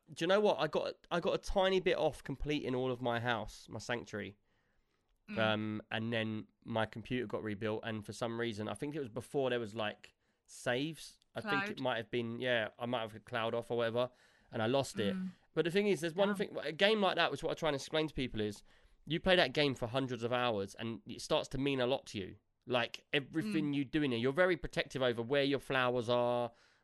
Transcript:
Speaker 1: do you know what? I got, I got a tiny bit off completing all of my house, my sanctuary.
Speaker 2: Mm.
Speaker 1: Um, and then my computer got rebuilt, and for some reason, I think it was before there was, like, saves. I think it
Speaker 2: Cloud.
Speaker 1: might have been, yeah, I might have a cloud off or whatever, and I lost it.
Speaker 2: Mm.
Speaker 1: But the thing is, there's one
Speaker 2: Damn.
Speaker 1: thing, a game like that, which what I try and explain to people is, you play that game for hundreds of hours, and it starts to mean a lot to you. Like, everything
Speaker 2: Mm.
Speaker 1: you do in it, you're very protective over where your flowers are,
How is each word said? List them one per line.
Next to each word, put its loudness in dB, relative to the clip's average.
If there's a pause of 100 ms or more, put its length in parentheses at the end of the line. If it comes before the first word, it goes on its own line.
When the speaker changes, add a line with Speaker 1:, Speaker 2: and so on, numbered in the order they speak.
(120)
Speaker 1:
do -4
you 0
know 6
what? 6
I 0
got, -2 (180)
I 0
got 0
a 0
tiny 4
bit 4
off 0
completing -2
all 0
of -4
my 2
house, -4
my -8
sanctuary. -6 (920)
Speaker 2:
Mm. -4
Speaker 1:
Um, 2 (100)
and -2
then -2 (180)
my 0
computer -4
got -4
rebuilt, -2
and -6
for -12
some -4
reason, -2
I -4
think -6
it -4
was -6
before -2
there 2
was, -6
like, -6 (320)
saves. -4 (200)
I -6
think 0
it -2 (100)
Speaker 2:
Cloud. -12
Speaker 1:
might 0
have -6
been, -2
yeah, 2 (100)
I -4
might -2
have -8
a -12
cloud -2
off -2
or 0
whatever, 2 (440)
and 0
I 4
lost 2
it. 2
Speaker 2:
Mm. -4 (240)
Speaker 1:
But 2
the 0
thing 2
is, 2
there's -4
one 2
Speaker 2:
Damn. 2
Speaker 1:
thing, -4 (140)
a -6
game 4
like 4
that, 2
which -4
what 0
I 0
try 0
and 2
explain 0
to -12
people -2
is, -4 (460)
you 0
play 6
that 4
game 4
for -4
hundreds -2
of 0
hours, 0
and -6
it -10
starts 0
to -4
mean 0
a 2
lot 0
to -8
you. -8 (320)
Like, 0 (120)
everything 0
Speaker 2:
Mm. 0
Speaker 1:
you 0
do 0
in 4
it, 2
you're 2
very 4
protective -4
over 2
where 2
your 2
flowers 2
are, 2 (320)